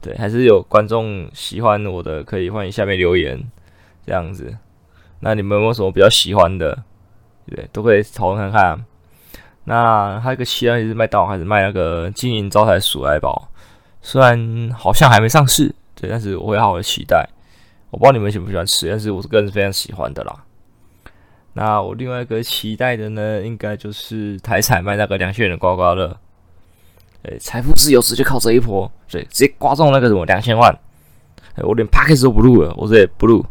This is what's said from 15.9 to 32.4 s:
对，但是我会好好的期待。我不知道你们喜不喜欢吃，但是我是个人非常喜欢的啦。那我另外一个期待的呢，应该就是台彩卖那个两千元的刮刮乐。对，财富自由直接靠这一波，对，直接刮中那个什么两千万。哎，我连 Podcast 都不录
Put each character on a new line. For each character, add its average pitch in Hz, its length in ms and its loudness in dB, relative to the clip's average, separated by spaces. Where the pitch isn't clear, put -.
对， - 140 -10
但 113 100 -6
是 101 160 -8
我 90 120 -8
会 107 120 0
好 110 120 2
好 87 60 -4
的 92 60 -8
期 - 220 -8
待。 - 220 0
我 - 80 -14
不 107 60 0
知 127 40 8
道 139 40 8
你 120 80 0
们 104 100 -4
喜 104 80 -6
不 95 140 -10
喜 95 40 -6
欢 85 100 -4
吃， - 240 -4
但 107 100 -4
是 107 100 -6
我 95 120 -6
是 117 80 -14
个 110 120 2
人 101 80 -4
非 101 140 -4
常 98 80 -2
喜 - 220 -10
欢 69 200 -8
的 - 120 -12
啦。 - 180 -16
那 107 280 -2
我 95 140 -8
另 127 160 -10
外 123 100 -8
一 120 40 -10
个 113 180 -6
期 110 320 -8
待 127 220 -4
的 107 120 -8
呢， 107 320 -6
应 110 160 -10
该 107 200 -8
就 104 140 -14
是 104 500 -10
台 104 200 -2
彩 95 200 2
卖 101 160 -4
那 104 100 0
个 98 100 -4
两 92 140 -4
千 107 120 -2
元 95 80 0
的 82 60 -8
刮 90 160 0
刮 90 220 2
乐。 90 240 -6
对， - 160 -14
财 - 200 -10
富 127 140 6
自 - 180 8
由 123 80 8
直 117 140 0
接 127 100 0
靠 127 140 0
这 113 140 2
一 120 80 6
波， 98 320 -2
对， 76 220 -10
直 139 160 2
接 - 100 -2
刮 139 160 0
中 147 180 4
那 135 80 4
个 123 80 2
什 110 60 2
么 92 120 0
两 92 140 0
千 113 160 -2
万。 113 220 4
哎， - 80 -8
我 101 100 -2
连 113 140 0
Podcast 143 360 4
都 131 80 6
不 104 80 4
录 123 220 8